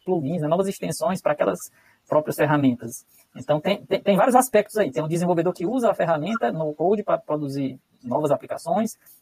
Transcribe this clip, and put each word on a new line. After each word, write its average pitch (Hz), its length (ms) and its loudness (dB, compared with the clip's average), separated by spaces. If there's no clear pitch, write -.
plugins, 160 380 -2
né, 151 60 -2
novas 190 200 2
extensões 175 540 -4
para - 100 2
aquelas 185 260 -2
próprias 151 300 0
ferramentas. 135 720 0
Então, 147 240 -2
tem, 190 280 -2
tem, 190 160 -2
tem 202 140 4
vários 233 200 6
aspectos 220 400 2
aí. 185 140 2
Tem 156 120 -2
o 156 60 -4
desenvolvedor 170 460 0
que 175 120 -6
usa 226 240 2
a 180 40 0
ferramenta 170 580 0
no 156 220 -4
code 196 280 0
para - 160 0
produzir 139 600 -6
novas 147 260 0
aplicações, - 640 -2